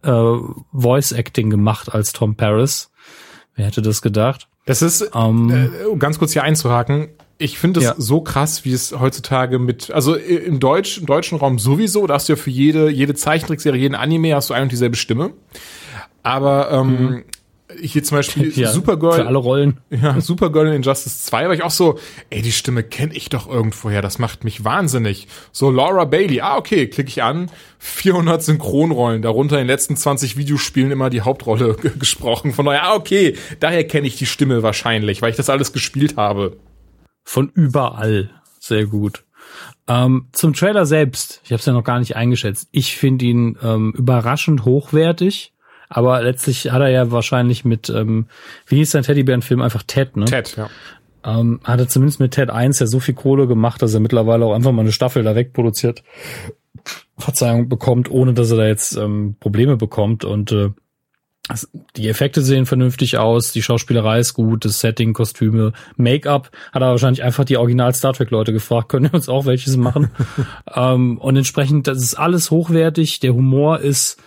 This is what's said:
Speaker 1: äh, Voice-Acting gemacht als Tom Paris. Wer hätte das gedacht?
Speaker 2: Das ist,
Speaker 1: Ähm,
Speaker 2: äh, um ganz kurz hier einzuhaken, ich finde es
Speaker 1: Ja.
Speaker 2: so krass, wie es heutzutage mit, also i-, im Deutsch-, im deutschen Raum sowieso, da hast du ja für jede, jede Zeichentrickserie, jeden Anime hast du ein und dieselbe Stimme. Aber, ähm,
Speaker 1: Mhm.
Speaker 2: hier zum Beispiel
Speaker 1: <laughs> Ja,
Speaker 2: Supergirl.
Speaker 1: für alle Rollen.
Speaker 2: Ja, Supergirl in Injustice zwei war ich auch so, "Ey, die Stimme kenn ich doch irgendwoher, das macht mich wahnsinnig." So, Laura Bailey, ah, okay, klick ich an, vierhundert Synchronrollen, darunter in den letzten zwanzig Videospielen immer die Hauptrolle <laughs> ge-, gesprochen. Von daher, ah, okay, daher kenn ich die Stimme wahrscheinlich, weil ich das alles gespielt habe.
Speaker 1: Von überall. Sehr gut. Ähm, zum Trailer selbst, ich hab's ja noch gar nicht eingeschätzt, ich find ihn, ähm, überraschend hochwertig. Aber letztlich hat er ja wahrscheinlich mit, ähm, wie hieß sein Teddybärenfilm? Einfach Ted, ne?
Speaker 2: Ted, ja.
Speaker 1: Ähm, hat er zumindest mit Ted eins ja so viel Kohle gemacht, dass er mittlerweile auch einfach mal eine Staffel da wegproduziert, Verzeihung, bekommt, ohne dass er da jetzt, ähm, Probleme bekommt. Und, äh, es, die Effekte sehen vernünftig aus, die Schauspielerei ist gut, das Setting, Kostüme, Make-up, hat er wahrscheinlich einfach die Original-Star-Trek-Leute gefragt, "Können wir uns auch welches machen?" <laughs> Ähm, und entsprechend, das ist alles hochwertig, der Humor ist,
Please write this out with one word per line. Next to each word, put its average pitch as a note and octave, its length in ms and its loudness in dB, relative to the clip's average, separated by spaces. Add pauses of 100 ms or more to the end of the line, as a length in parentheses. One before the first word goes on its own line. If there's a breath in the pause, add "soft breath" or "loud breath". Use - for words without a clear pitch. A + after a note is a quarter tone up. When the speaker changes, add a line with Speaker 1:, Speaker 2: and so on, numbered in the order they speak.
Speaker 1:
äh, A#2 360 4 (340)
Voice-Acting B2 800 0
gemacht G#2+ 440 0
als G#2+ 200 -2
Tom G#2+ 220 -2
Paris. A2 540 0 (640 loud breath)
Wer G#2 120 -2
hätte G#2+ 140 -4
das G#2+ 200 -2
gedacht? A2 460 -2 (180)
Speaker 2:
Das B2+ 160 0
ist, E3+ 320 0
Speaker 1:
Ähm, A#2 380 2
Speaker 2:
äh, B2+ 340 0
um G#3 140 -2
ganz D3+ 180 0
kurz D#3 160 -2
hier C#3+ 100 0
einzuhaken, C#3+ 640 0 (280)
ich - 220 -6
finde E3+ 220 0
es B2+ 40 4
Speaker 1:
Ja. A2+ 120 0
Speaker 2:
so C#3+ 240 0
krass, D3+ 440 -4
wie C3 60 -2
es B2+ 260 -4
heutzutage B2+ 600 -2
mit, B2 320 -6
also D3+ 260 2
i-, - 20 -4 (160)
im D#3 240 -2
Deutsch-, D3+ 380 0
im E3+ 80 -10
deutschen D#3+ 320 0
Raum C3+ 220 0
sowieso, F#3 480 0
da C#3+ 80 2
hast C#3 140 -2
du D#3 40 4
ja C#3 40 2
für - 120 -8
jede, D3+ 400 2
jede C#3 240 0
Zeichentrickserie, D3+ 680 -2
jeden C3+ 140 0
Anime D#3 380 0
hast C#3 160 -2
du C3+ 40 -4
ein B2+ 100 0
und C3 80 -2
dieselbe A#2+ 240 0
Stimme. C3+ 380 -4 (880 loud breath)
Aber, C#3 480 0
ähm, C3+ 160 2 (220)
Speaker 1:
Mhm. B2 140 -6 (580)
Speaker 2:
hier D3 220 -2
zum D3 160 -2
Beispiel D3 320 0
Speaker 1:
<laughs> - 40 -14
Ja, A#2 160 2
Speaker 2:
Supergirl. E3 440 2
Speaker 1:
für - 120 2
alle B2+ 120 2
Rollen. C#3 400 2 (100)
Speaker 2:
Ja, C3+ 320 0
Supergirl D#3 460 0
in D#3 80 0
Injustice C3+ 500 -4
zwei C3 220 -2
war F#3 60 0
ich D#3+ 100 -2
auch E3 80 -4
so, D#3+ 280 2 (300 loud breath)
"Ey, G#2+ 120 -6
die A#2 120 -2
Stimme A#2+ 300 -2
kenn C#3+ 280 -6
ich - 180 -12
doch - 200 -6
irgendwoher, A2 520 -2
das G2 160 -6
macht - 280 -6
mich G#2+ 180 -8
wahnsinnig." A#2+ 640 -2 (240 loud breath)
So, C3+ 200 2
Laura D#3+ 340 2
Bailey, D3+ 360 2
ah, C#3+ 160 0
okay, E3+ 300 0
klick C3 220 -4
ich - 140 -6
an, D#3+ 280 -2 (280 loud breath)
vierhundert E3+ 640 0
Synchronrollen, C#3 800 0
darunter B2+ 340 2
in C3 60 0
den B2 40 -2
letzten C#3 300 -2
zwanzig C3+ 400 -2
Videospielen C#3+ 540 -2
immer C3+ 180 -2
die B2 120 -2
Hauptrolle A#2 540 0
<laughs> - 60 -10
ge-, C#3+ 180 -2
gesprochen. B2+ 540 -2
Von C#3 140 0
daher, C#3+ 180 2
ah, G3 100 2
okay, F#3+ 400 2 (240 loud breath)
daher D#3+ 260 0
kenn D3+ 200 -2
ich B2 100 -4
die C3+ 120 -4
Stimme B2+ 360 0
wahrscheinlich, G#2+ 580 0
weil A#2 100 0
ich A2+ 60 -6
das C3+ 120 -2
alles C#3 240 0
gespielt C#3+ 440 -2
habe. G2+ 380 0 (680)
Speaker 1:
Von - 260 -2
überall. A#2 800 0 (300)
Sehr G#2+ 260 0
gut. G#2 380 -4 (640 loud breath)
Ähm, B2+ 440 2
zum D#3+ 220 2
Trailer G3 320 2
selbst, D3 580 0
ich - 80 -10
hab's A#2 140 -2
ja C3+ 80 2
noch A#2+ 100 2
gar B2 140 0
nicht B2 180 -2
eingeschätzt, A#2 560 -2
ich - 240 -2
find C3 280 0
ihn, A#2+ 400 2
ähm, A2 340 0
überraschend B2 680 0
hochwertig. D#3+ 840 0 (360 soft breath)
Aber B2 360 2
letztlich B2+ 480 -2
hat B2+ 100 2
er C3+ 80 4
ja B2+ 220 2
wahrscheinlich A#2+ 520 0
mit, A2+ 260 -2
ähm, A2 360 0 (400 loud breath)
wie C3 120 2
hieß D3+ 140 2
sein C#3+ 120 2
Teddybärenfilm? C3 580 2
Einfach B2 240 -2
Ted, - 320 -2
ne? G#2 80 0
Speaker 2:
Ted, A#2+ 320 -2
ja. G#2+ 100 -10 (560 loud breath)
Speaker 1:
Ähm, A#2 400 0
hat B2 160 0
er B2 80 2
zumindest C3+ 320 2
mit C3 120 2
Ted C3+ 180 0
eins B2 300 0
ja A#2 80 2
so B2 120 0
viel B2+ 140 -2
Kohle C3+ 320 2
gemacht, A#2 380 0
dass G#2+ 100 2
er A2 60 2
mittlerweile A2+ 460 2
auch G#2+ 100 2
einfach B2 160 2
mal A2+ 100 2
eine A2 100 2
Staffel B2+ 320 0
da G#2+ 120 2
wegproduziert, A#2+ 680 -2 (1120 loud breath)
Verzeihung, A#2+ 520 0
bekommt, B2 420 0
ohne B2+ 220 2
dass A#2 180 2
er A#2 60 4
da A2 100 4
jetzt, G#2+ 300 -2
ähm, G#2 420 -4
Probleme A#2 380 2
bekommt. A2 480 -2
Und, G#2 260 -4
äh, G2+ 200 2 (840)
es, - 160 -8 (260)
die A2 140 -2
Effekte C#3+ 320 0
sehen C3 240 4
vernünftig B2+ 540 0
aus, A2+ 320 2
die A2+ 100 -2
Schauspielerei A2+ 580 0
ist A#2 140 0
gut, A2+ 320 0
das G#2 140 -2
Setting, A2+ 340 0
Kostüme, A2 600 0 (240 loud breath)
Make-up, C#3 520 2 (220 loud breath)
hat B2+ 100 0
er B2+ 80 4
wahrscheinlich B2+ 340 2
einfach B2 220 0
die C3 120 2
Original-Star-Trek-Leute A#2+ 960 0
gefragt, A2 380 -2
"Können C3+ 160 2
wir - 80 0
uns D3+ 160 -2
auch C3+ 160 0
welches C3 320 0
machen?" B2 320 2 (320 loud breath)
<laughs> - 340 -10
Ähm, B2 440 2
und C3+ 180 0
entsprechend, C#3 500 0
das C3 140 -2
ist B2 140 -4
alles E3+ 340 0
hochwertig, D#3+ 720 2
der B2+ 160 2
Humor C#3 460 2
ist, C#3 460 -2